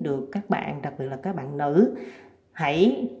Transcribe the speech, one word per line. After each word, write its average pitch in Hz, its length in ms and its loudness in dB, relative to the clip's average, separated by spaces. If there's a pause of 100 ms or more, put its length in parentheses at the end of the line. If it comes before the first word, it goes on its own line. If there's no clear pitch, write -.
được 139 300 -2
các - 180 -4
bạn, 147 320 -2
đặc 143 180 -6
biệt 135 60 -4
là 135 100 -6
các 185 200 -6
bạn 143 220 -8
nữ, 147 380 4 (560)
hãy 165 580 2 (120)